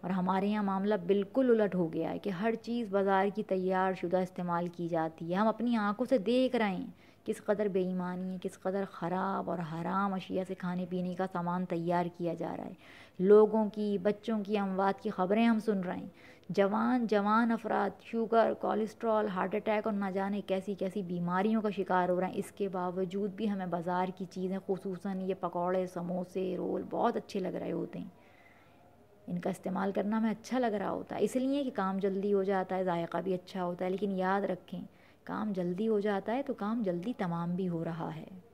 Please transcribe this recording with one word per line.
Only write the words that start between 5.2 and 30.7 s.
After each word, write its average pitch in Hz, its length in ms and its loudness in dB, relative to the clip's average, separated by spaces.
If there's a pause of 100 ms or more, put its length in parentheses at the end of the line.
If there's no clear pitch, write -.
है। 170 100 -2
हम 214 140 4
अपनी 233 280 0
आँखों 208 280 0
से 254 160 4
देख 247 340 2
रहे 220 140 2
हैं 180 240 -4 (320)
किस 220 160 -4
कदर 214 280 0
बेईमानी 185 600 -2
है, 185 80 -8
किस - 180 -8
कदर 196 300 -2
ख़राब 185 600 -2
और 170 120 -2
हराम 180 540 -2
अशिया 185 280 -2
से 185 120 -6
खाने 180 300 -4
पीने 180 300 -4
का 185 120 -2
सामान 175 380 -2
तैयार 175 440 0
किया 170 260 -2
जा 165 180 -6
रहा - 120 -8
है। 185 100 -12 (440)
लोगों 208 480 8
की, 208 320 -2
बच्चों 208 420 0
की 202 160 -2
अमवात 196 420 2
की 220 120 -4
ख़बरें 196 320 2
हम 226 180 6
सुन 202 200 0
रहे 180 160 -4
हैं। 202 140 -10 (400)
जवान, 220 560 2
जवान 214 440 4
अफराद 208 420 0 (100)
शुगर, 226 520 2
कोलेस्ट्रॉल, 214 760 0
हार्ट 185 260 -2
अटैक 214 320 0
और 214 60 -2
ना 202 180 -2
जाने 196 320 -2
कैसी 190 320 -2
कैसी 190 280 -4
बीमारियों 180 580 0
का 214 100 0
शिकार 180 380 2
हो 180 100 2
रहे 185 100 0
हैं। - 80 -6
इसके 202 320 -4
बावजूद 185 680 -2
भी 214 120 -2
हमें 190 240 -2
बाज़ार 180 400 0
की 185 160 -8
चीज़ें, 185 340 -4
खुसूसन 190 600 -4
ये 190 160 -2
पकौड़े, 180 520 0
समोसे, 180 680 -4
रोल 185 340 -2
बहुत 226 260 2
अच्छे 202 220 -6
लग 180 160 -4
रहे 175 160 -4
होते 175 280 -6
हैं, 185 120 -12 (1160)
इनका 175 220 -2
इस्तेमाल 185 440 -2
करना 208 240 0
हमें 220 120 2
अच्छा 220 300 -4
लग 233 160 0